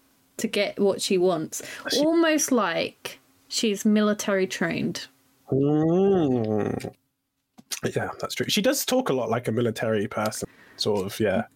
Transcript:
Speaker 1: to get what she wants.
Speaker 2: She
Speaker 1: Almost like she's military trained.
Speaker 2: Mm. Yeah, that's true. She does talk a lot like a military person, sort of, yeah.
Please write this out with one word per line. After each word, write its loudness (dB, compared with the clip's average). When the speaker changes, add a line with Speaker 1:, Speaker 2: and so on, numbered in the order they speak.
Speaker 1:
to -2
get -4
what 2
she 0
wants. 0
Speaker 2:
She 0
Speaker 1:
Almost 2
like -2
she's -2
military 2
trained. -4
Speaker 2:
Mm. 2
Yeah, -2
that's -8
true. -4
She 0
does 0
talk 0
a 2
lot -2
like -2
a 0
military 0
person, -6
sort 0
of, -6
yeah. 2